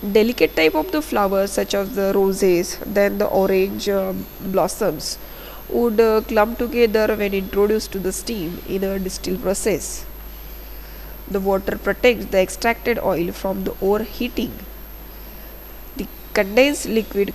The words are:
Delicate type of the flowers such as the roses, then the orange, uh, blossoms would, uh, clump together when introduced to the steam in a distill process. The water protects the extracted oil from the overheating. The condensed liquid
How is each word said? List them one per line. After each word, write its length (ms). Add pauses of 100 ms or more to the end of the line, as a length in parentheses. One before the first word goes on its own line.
(120)
Delicate 440
type 180
of 180
the 100
flowers 500
such 220
as 200
the 200
roses, 720
then 320
the 80
orange, 640
uh, 240 (260)
blossoms 800 (500)
would, 320
uh, 220
clump 360
together 560
when 200
introduced 580
to 60
the 140
steam 540
in 160
a 160
distill 380
process. 720 (1200)
The 100
water 360
protects 500
the 120
extracted 600
oil 340
from 320
the 180
overheating. 680 (1400)
The 100 (280)
condensed 520
liquid 480